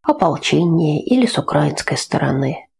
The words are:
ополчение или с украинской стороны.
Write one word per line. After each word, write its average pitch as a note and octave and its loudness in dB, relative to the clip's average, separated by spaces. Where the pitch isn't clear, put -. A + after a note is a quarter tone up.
ополчение E3 2
или B3+ 2
с - -4
украинской D3 -2
стороны. C3+ -4